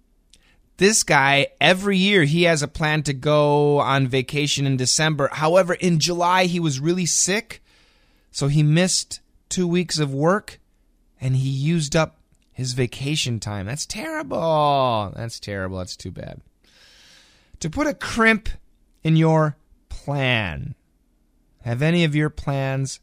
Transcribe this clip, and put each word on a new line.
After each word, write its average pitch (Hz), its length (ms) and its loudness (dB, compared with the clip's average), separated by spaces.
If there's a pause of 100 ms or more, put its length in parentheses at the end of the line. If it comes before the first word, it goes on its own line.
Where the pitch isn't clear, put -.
(760)
this 208 280 4
guy, 139 420 4 (120)
every 185 380 4
year, 185 280 4
he 160 180 2
has 165 200 4
a 147 60 -4
plan 151 360 -2
to 143 100 -4
go 147 640 2
on 135 280 2
vacation 139 600 -2
in 135 100 0
December. 139 560 0
However, 170 400 2
in 175 260 0
July, 175 460 2
he 175 160 -2
was 143 200 -2
really 175 260 0
sick, - 560 -2 (680)
so - 180 -2
he 151 140 4
missed 165 580 0 (280)
two 180 180 -2
weeks 170 320 -2
of 143 140 -2
work, 165 480 -2 (580)
and 131 160 -2
he 131 140 0
used 143 480 -2
up 156 220 -2 (340)
his 127 220 -8
vacation 131 680 -4
time. 104 240 -8
That's 120 220 -8
terrible. 151 1300 -2
That's 113 240 -10
terrible. 95 380 -6
That's 90 180 -10
too - 140 -12
bad. 87 320 -14 (1160)
To 160 100 -6
put 285 180 -2
a 285 60 0
crimp - 560 2 (560)
in 160 120 4
your 160 420 4 (320)
plan. 123 840 -4 (840)
Have 120 220 -6
any 170 220 2
of 151 120 2
your 151 140 0
plans 135 720 -4